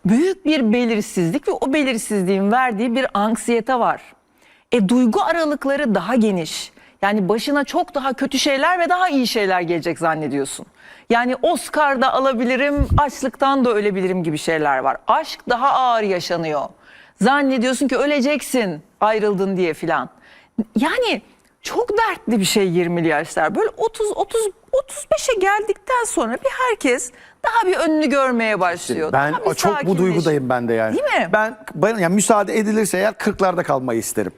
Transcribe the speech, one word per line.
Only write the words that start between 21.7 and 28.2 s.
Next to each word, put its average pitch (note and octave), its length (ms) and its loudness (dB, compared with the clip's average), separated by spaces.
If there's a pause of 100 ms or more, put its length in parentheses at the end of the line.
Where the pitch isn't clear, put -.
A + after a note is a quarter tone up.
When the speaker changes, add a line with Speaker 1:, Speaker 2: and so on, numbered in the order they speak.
Speaker 1:
dertli F4+ 420 0
bir F#3+ 60 2
şey G3 240 2
yirmili E3+ 380 0
yaşlar. D#3+ 480 -2
Böyle G4+ 220 0
otuz, A4 380 -4
otuz, G#4 260 -2 (300)
otuz - 420 -4
beşe C#5+ 260 0
geldikten G#4 680 0
sonra A#3 260 -2
bir F#4 160 -4 (200)
herkes C#4+ 420 -2 (340)
daha A4+ 220 2
bir F4+ 100 2
önünü D#4 320 2
görmeye A#3+ 500 2